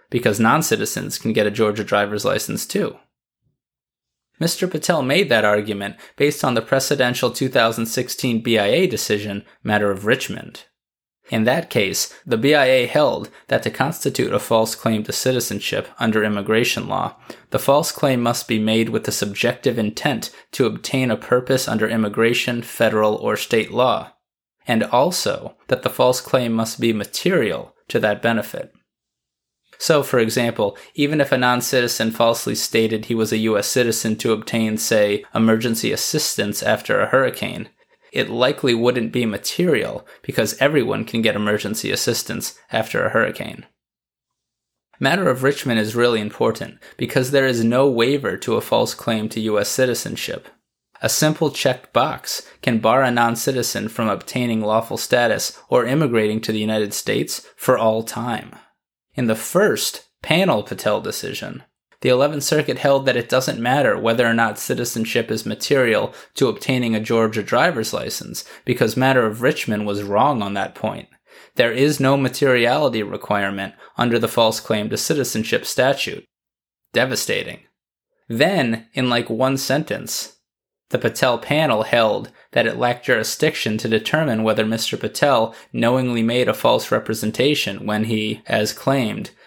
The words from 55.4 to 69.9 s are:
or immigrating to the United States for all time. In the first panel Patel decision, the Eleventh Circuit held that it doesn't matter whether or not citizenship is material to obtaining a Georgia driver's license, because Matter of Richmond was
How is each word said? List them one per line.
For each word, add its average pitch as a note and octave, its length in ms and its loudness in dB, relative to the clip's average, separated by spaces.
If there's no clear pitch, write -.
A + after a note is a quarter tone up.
or B2+ 160 4
immigrating A#2 580 2
to A2+ 100 -2
the G#2+ 80 0
United G#2+ 340 -2
States - 500 -4
for B2+ 200 2
all A2 280 2
time. A#2 500 -8
In B2+ 120 0
the A2 100 2
first - 720 0
panel D#3 400 2
Patel G#2 380 -2
decision, G2+ 640 -8
the - 80 0
Eleventh C#3 340 2
Circuit D3 360 0
held C#3 280 2
that B2 100 2
it A#2+ 120 -4
doesn't B2+ 320 0
matter A#2+ 360 2
whether A#2 300 2
or A#2 80 2
not A2+ 240 2
citizenship A#2+ 720 -2
is A2 160 -4
material A2 640 2
to C3 140 2
obtaining A#2+ 460 -2
a A2 60 0
Georgia A2 420 0
driver's A#2+ 500 0
license, - 520 -8
because A#2+ 320 0
Matter B2+ 280 4
of A2 160 -2
Richmond A2+ 460 -2
was G2+ 160 -4